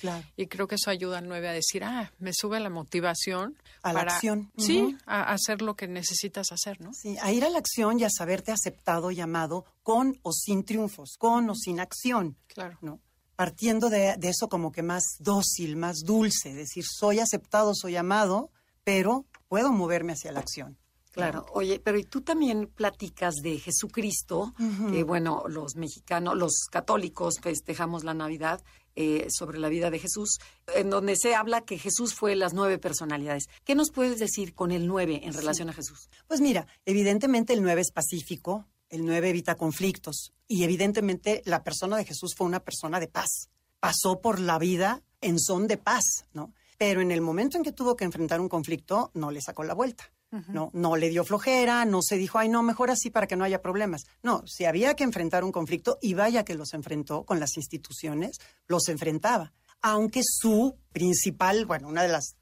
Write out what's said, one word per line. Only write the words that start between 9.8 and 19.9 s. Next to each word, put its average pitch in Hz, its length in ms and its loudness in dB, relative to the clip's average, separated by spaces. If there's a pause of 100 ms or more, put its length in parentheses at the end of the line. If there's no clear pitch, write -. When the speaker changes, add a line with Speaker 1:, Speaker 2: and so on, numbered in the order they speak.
Speaker 1:
con 254 400 2
o 165 100 -4
sin 196 320 0
triunfos, 208 520 -4
con 233 320 4
o 196 60 -4
sin 180 240 -4
acción. 185 560 -2 (120)
Speaker 2:
Claro. 175 340 -12
Speaker 1:
¿No? 156 180 -10 (380)
Partiendo 220 520 2
de, 196 280 4
de 175 100 -4
eso - 220 -2
como 165 240 -2
que 165 100 -6
más 175 200 -2 (160)
dócil, 175 580 0
más 170 260 -4
dulce, 208 500 2
decir, 151 320 -10
soy 208 340 2
aceptado, 214 540 2
soy 180 220 -4
amado, 196 560 2 (320)
pero 202 420 2 (220)
puedo 240 240 2
moverme 170 420 0